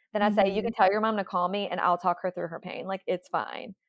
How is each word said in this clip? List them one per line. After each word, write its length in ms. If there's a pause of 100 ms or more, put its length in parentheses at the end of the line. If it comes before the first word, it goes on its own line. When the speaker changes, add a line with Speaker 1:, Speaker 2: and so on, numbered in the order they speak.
(140)
Speaker 1:
then 80
I 100
say, 180
"You 120
Speaker 2:
Mm-hmm. 40
Speaker 1:
can 80
tell 180
your 100
mom 160
to 60
call 260
me 200
and 100
I'll 180
talk 260
her 80
through 160
her 120
pain. 280
Like, 200
it's 220
fine. 460 (140)